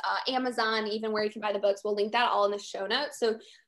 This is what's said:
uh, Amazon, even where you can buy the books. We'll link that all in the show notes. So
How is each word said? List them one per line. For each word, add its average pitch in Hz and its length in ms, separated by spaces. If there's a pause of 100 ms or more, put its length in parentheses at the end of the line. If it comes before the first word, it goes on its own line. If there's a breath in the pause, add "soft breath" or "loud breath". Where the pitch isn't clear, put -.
uh, 196 280
Amazon, 226 540
even 220 260
where 214 120
you 214 60
can 214 100
buy 208 120
the 202 60
books. 202 260
We'll 208 100
link 208 180
that 240 180
all 202 140
in 202 60
the 202 80
show 196 280
notes. 262 320
So 226 200 (300 loud breath)